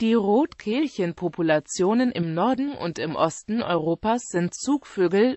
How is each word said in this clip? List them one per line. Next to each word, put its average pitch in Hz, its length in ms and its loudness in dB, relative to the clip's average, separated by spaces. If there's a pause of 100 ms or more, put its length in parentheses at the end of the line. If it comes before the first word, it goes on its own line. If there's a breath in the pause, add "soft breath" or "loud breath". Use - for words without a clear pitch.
Die 226 140 2
Rotkehlchenpopulationen 208 2000 0
im 165 240 -4
Norden 254 380 0
und - 260 -8
im 160 160 -4
Osten 208 480 -2
Europas 170 640 -2
sind 175 260 -2
Zugvögel, 202 600 -2 (240)